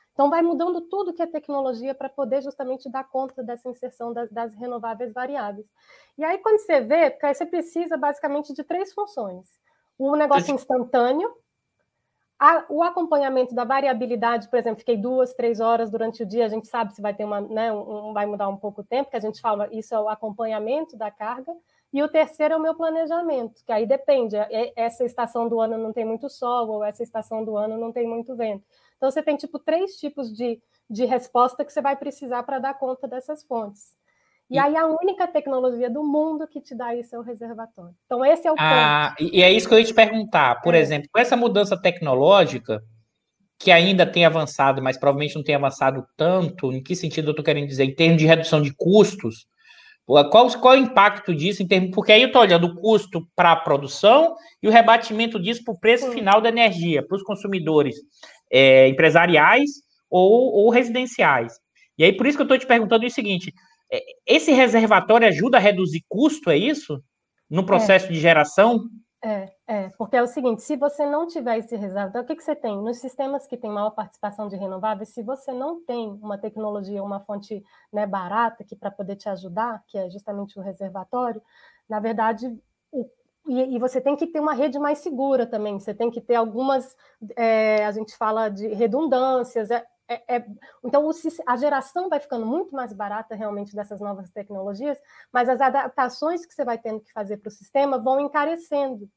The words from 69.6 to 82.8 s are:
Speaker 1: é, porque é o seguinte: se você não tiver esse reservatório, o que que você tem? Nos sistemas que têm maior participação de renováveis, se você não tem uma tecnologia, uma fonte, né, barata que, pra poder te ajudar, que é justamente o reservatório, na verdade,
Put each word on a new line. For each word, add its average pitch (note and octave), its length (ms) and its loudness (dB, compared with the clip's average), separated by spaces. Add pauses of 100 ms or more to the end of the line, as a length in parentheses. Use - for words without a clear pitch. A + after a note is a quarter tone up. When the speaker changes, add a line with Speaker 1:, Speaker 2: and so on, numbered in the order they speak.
Speaker 1:
é, G3+ 200 -6 (100)
porque A3 180 -4
é A#3+ 60 4
o B3 40 2
seguinte: B3 360 -4
se D4+ 140 -4
você D4 280 -2
não D4 220 -2
tiver A#3+ 320 -4
esse A3+ 180 -10
reservatório, G3 460 -6
o A#3+ 40 -10
que D#4+ 100 -8
que - 60 -20
você - 140 -6
tem? G#3+ 240 -6
Nos A#3 160 -6
sistemas C4+ 500 -8
que - 100 -12
têm A3+ 140 -10
maior G#3 200 -4
participação G#3 580 -10
de G3 80 -12
renováveis, G3 540 -8
se A#3+ 120 -14
você C4 300 -10
não D4+ 320 -8
tem A#3 240 -8 (140)
uma G#3 160 -10
tecnologia, G#3 640 -8
uma G3+ 180 -8
fonte, G3+ 420 -12 (300)
né, G#3 140 -4
barata G3+ 580 -4
que, - 100 -20
pra - 160 -10
poder G3 260 -12
te G3+ 120 -12
ajudar, G3 600 -8
que G#3 100 -10
é F#3 100 -6
justamente G3+ 500 -12
o F#3+ 40 -14
reservatório, G3 800 -8 (440)
na G#3+ 140 -6
verdade, A3+ 500 -4 (400)